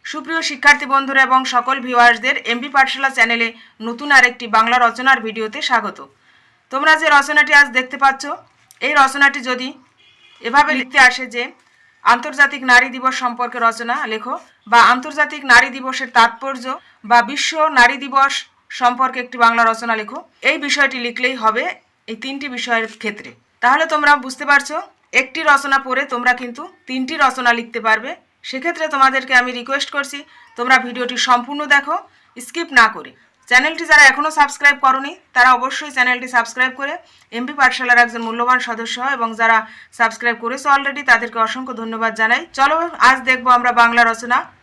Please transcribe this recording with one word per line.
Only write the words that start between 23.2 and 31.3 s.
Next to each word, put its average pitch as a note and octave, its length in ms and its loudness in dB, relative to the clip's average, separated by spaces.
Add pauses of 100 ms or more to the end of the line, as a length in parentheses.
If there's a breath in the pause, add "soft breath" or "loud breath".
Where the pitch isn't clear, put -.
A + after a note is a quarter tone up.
তাহলে C#4+ 300 2
তোমরা D4 180 2 (140)
বুঝতে C4 260 -12
পারছো, C#4 240 0 (460)
একটি C4 180 -8 (120)
রচনা C#4 340 2
পড়ে C4 180 -2 (100)
তোমরা B3 280 0
কিন্তু B3 220 -14 (260)
তিনটি C4 280 -6
রচনা B3+ 420 2
লিখতে A#3 280 -10
পারবে। A3 240 0 (380)
সেক্ষেত্রে D#4+ 360 -6 (100)
তোমাদেরকে C4+ 460 0
আমি B3+ 180 -6
রিকোয়েস্ট C4+ 360 -6
করছি, C#4 240 -6 (380 soft breath)
তোমরা B3+ 180 2 (100)
ভিডিওটি B3 320 -8
সম্পূর্ণ B3+ 440 -2 (140)